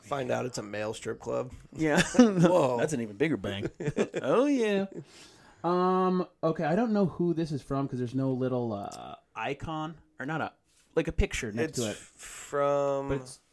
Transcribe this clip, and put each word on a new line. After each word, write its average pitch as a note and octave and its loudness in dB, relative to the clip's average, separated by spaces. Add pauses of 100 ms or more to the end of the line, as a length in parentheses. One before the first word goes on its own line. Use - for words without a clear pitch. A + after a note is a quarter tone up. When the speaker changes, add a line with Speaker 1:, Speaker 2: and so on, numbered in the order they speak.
Speaker 1:
Find C3 -4
out A#2+ -2
it's B2+ -8
a A#2 -8
male G#2+ -6
strip A2+ -10
club. B2 -6 (220)
Speaker 2:
Yeah. D#3 2
<laughs> - 0
Speaker 1:
Whoa. F3 6
Speaker 2:
That's D#3 0
an A#2+ -2
even G#2 -8
bigger C#3+ 0
bang. G2 -6 (260)
Speaker 1:
<laughs> - -2
Speaker 2:
Oh, F3+ 2
yeah. G#3+ 0 (800)
Um, F3+ 2 (160)
okay, D#3+ 0
I D#3 2
don't A3+ 2
know G3+ 4
who F3 0
this D#3 -2
is C#3 -4
from C#3 -4
'cause C3 -6
there's B2 -4
no C3+ 0
little, B2 -2
uh, E2 -10 (200)
icon. D#3 -6 (240)
Or B2+ -10
not D3+ -4
a, G2+ -6 (420)
like, D#3 8
a E3 2
picture - 2
next C#3 0
Speaker 1:
It's - 0
Speaker 2:
to A2+ 2
it. F#2+ -2
Speaker 1:
from C#3+ 0
Speaker 2:
But C#3 2
it's B2+ -16 (140)